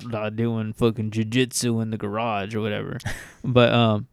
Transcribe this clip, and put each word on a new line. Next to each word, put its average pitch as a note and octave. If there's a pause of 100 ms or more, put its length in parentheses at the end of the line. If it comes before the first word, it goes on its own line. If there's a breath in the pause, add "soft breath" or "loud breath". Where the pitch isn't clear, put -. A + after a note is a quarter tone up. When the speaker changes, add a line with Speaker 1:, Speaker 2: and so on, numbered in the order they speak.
(140)
Speaker 1:
uh, G#2+
doing A2
fucking A2
jujitsu A2+
in A2
the A2
garage G#2
or G#2
whatever." G#2
Speaker 2:
<laughs> -
Speaker 1:
But, A#2+
um, A2+